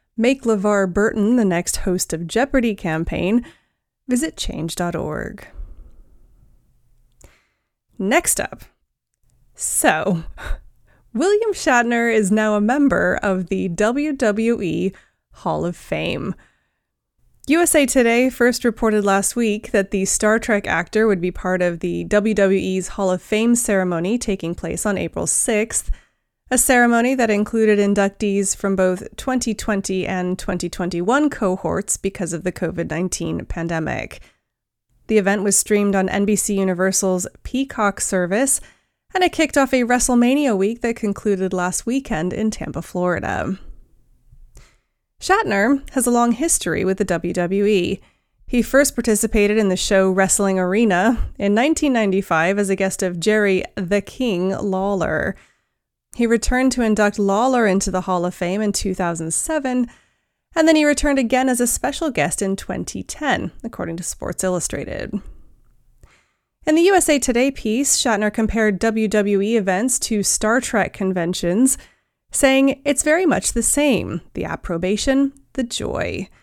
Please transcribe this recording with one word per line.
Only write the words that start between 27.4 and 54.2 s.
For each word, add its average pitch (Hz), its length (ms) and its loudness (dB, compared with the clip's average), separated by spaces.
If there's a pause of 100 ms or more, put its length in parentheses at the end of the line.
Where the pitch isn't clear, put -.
inductees 202 800 2
from 196 180 -2
both 185 420 0
twenty 254 360 -2
twenty 196 540 -4
and 180 320 -4
twenty 175 320 -4
twenty-one 190 580 0
cohorts 185 720 -2
because 190 340 -6
of 165 100 -6
the - 100 -4
covid 170 380 -6
nineteen 165 540 -4
pandemic. - 760 -6 (880)
The 214 100 4
event 196 240 0
was 202 140 0
streamed 202 380 2
on 190 140 2
N 202 160 0
B 208 120 2
C 202 220 -2
Universal's 185 680 0 (140)
Peacock 247 580 -4
service, 196 600 0 (540)
and 370 80 0
it 359 80 2
kicked - 280 0
off 269 160 2
a 254 80 4
WrestleMania 247 760 2
week 202 240 0
that 233 160 -2
concluded 196 560 -2
last 180 320 -4
weekend 220 480 -4
in 220 180 -2
Tampa, - 300 -8
Florida. - 800 -4 (1600)
Shatner 277 680 2
has 247 160 -2
a 247 40 0
long 240 220 2
history 254 500 -2
with 190 140 0
the 202 80 0
W 175 300 -4
W 185 320 0
E. 190 340 0 (460)
He 247 160 0
first 277 340 2
participated 214 640 2
in 208 100 2
the 185 80 0
show 190 340 2
Wrestling 190 480 2
Arena 202 680 2 (120)
in 202 140 2
nineteen 285 400 2
ninety-five 190 640 0
as 196 120 0
a 196 40 0
guest 190 280 -2
of 180 180 -4
Jerry 208 440 2 (100)
"The 196 260 -2
King" 196 480 -2